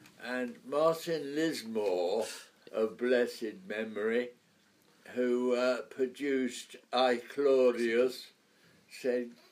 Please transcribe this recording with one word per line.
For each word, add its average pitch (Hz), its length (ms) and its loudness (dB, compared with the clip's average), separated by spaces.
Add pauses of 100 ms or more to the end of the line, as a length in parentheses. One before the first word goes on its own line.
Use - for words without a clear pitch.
(220)
and 123 420 -6
Martin 151 680 0
Lismore, 110 920 0 (460)
of 110 240 -2
blessed 117 720 0
memory, 110 640 -2 (840)
who, 123 400 2
uh, 123 280 0
produced 131 920 -4 (160)
I, 123 240 4
Claudius, 123 1120 2 (640)
said, 123 400 -4 (200)